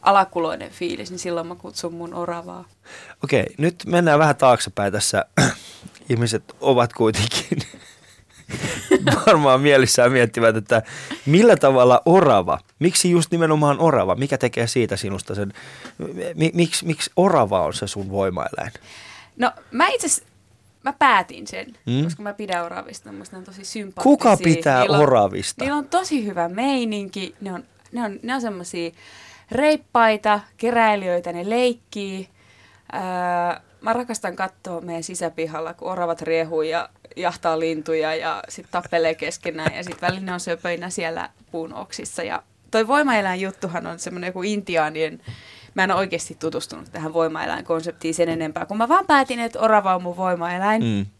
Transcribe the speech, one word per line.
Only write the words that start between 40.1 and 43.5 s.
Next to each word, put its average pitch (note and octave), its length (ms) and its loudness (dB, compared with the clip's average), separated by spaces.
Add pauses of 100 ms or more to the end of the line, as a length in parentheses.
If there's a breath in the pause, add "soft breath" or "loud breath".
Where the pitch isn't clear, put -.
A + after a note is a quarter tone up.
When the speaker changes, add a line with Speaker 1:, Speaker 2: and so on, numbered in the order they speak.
Speaker 1:
ne F#3 100 -8
on F3 80 -8
söpöinä F3 500 -8
siellä E3+ 380 -8 (220)
puun E3 240 -10
oksissa. - 480 -12
Ja - 200 -8 (280)
toi A3 160 0
voimaeläinjuttuhan F#3+ 1000 -2